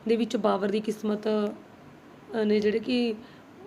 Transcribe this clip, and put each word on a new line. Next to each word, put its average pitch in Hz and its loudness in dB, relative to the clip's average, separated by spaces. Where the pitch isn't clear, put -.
ਦੇ 226 4
ਵਿੱਚ 214 0
ਬਾਬਰ 196 2
ਦੀ 214 0
ਕਿਸਮਤ, 214 -2
ਅ, - -4
ਨੇ 214 4
ਜਿਹੜੇ 208 2
ਕਿ, 240 0